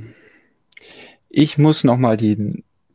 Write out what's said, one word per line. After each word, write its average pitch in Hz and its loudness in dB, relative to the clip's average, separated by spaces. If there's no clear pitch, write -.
Ich 147 -2
muss 151 2
noch 123 2
mal 120 0
die 107 -2